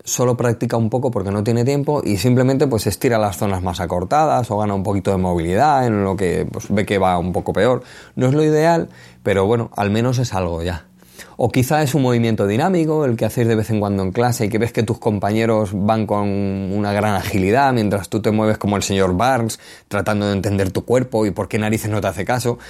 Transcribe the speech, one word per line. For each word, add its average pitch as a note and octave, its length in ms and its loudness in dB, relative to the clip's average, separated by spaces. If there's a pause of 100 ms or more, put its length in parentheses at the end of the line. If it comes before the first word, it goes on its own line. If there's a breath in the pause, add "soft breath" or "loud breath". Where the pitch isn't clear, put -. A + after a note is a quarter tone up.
solo B2 320 0
practica A#2+ 420 0
un A2 120 0
poco B2+ 220 -2
porque G2 200 -4
no G#2 120 0
tiene A#2 200 0
tiempo C#3+ 400 0
y G2+ 140 0
simplemente, B2+ 500 2
pues, A2 200 -2
estira A#2 300 0
las G#2 200 0
zonas G2 240 -2
más F2+ 180 -4
acortadas A#2+ 720 0
o G2+ 60 0
gana G#2 160 0
un G2 100 -2
poquito G2+ 280 0
de F#2+ 60 0
movilidad F#2 680 2
en G#2 180 0
lo G2 120 0
que, E2+ 340 0
pues, - 200 -10
ve G#2 160 0
que G2+ 120 0
va F#2 200 2
un F2 140 -2
poco F2 220 -4
peor. A#2 300 2 (320 loud breath)
No B2+ 120 0
es C3 60 2
lo D3+ 100 4
ideal, D#3+ 460 2 (340 loud breath)
pero G2 220 2
bueno, A#2 300 0
al G2+ 140 0
menos A#2+ 280 0
es B2 160 -2
algo E2+ 300 -4
ya. F2 240 -6 (500 loud breath)
O - 140 0
quizá D3+ 320 2
es C3 120 0
un C#3+ 60 2
movimiento A#2 460 2
dinámico, D#3 580 0
el A#2+ 100 0
que A2 100 -2
hacéis A2+ 220 0
de A#2 80 2
vez G#2+ 140 0
en A2 100 0
cuando G2+ 240 0
en F#2 80 -2
clase A#2+ 340 0
y G2 40 -2
que A2 80 -2
ves A2+ 160 -2
que A#2+ 100 0
tus G#2+ 160 -2
compañeros G#2+ 760 0
van G#2+ 320 0
con G#2 220 0
una G2 680 -2
gran G#2 220 2
agilidad G#2+ 580 2
mientras G2+ 360 0
tú G#2+ 120 -2
te A2 100 0
mueves G#2+ 260 2
como G2+ 180 -2
el F#2+ 80 0
señor F#2+ 320 2
Barnes, A#2 440 0 (280 loud breath)
tratando G2+ 400 -2
de G2+ 60 0
entender G2 380 0
tu - 140 -6
cuerpo A#2+ 400 0
y G2+ 60 0
por F#2+ 160 -6
qué G#2+ 120 -4
narices G#2+ 300 -2
no G#2 120 -2
te G2 60 -2
hace F#2 180 -4
caso. A#2+ 320 -2 (120 loud breath)